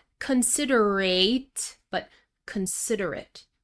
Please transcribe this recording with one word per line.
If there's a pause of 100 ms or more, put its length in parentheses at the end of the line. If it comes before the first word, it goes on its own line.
(180)
considerate, (140)
but (380)
considerate. (200)